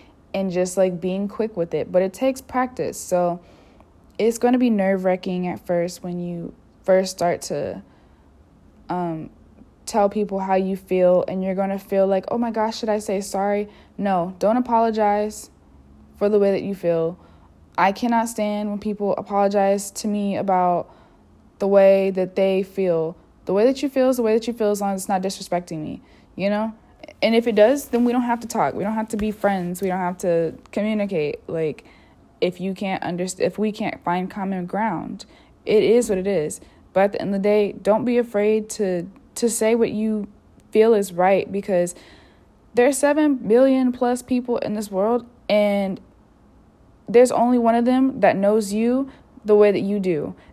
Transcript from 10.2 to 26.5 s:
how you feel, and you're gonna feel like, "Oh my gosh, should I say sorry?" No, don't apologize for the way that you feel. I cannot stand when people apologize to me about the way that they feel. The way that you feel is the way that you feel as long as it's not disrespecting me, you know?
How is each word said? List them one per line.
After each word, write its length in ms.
how 160
you 200
feel, 520
and 160
you're 120
gonna 240
feel 280
like, 220
"Oh 80
my 140
gosh, 280
should 100
I 100
say 220
sorry?" 480
No, 420
don't 180
apologize 920
for 100
the 120
way 120
that 120
you 120
feel. 420
I 140
cannot 380
stand 400
when 100
people 360
apologize 760
to 160
me 300
about 520
the 80
way 440
that 240
they 280
feel. 520
The 80
way 120
that 180
you 60
feel 200
is 80
the 60
way 100
that 140
you 60
feel 180
as 100
long 120
as 80
it's 80
not 120
disrespecting 580
me, 220
you 140
know? 240